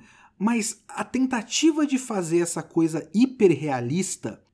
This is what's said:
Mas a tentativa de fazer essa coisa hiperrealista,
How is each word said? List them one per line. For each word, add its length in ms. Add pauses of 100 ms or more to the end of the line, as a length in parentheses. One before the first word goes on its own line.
(380)
Mas 500
a 160
tentativa 840
de 100
fazer 420
essa 220
coisa 520
hiperrealista, 1300 (120)